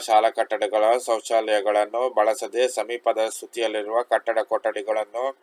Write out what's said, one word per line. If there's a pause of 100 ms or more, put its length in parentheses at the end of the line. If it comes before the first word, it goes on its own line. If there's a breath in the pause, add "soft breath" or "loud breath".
ಶಾಲಾ
ಕಟ್ಟಡಗಳ
ಶೌಚಾಲಯಗಳನ್ನು
ಬಳಸದೆ
ಸಮೀಪದ
ಸುತ್ತಿಯಲ್ಲಿರುವ
ಕಟ್ಟಡ
ಕೊಠಡಿಗಳನ್ನು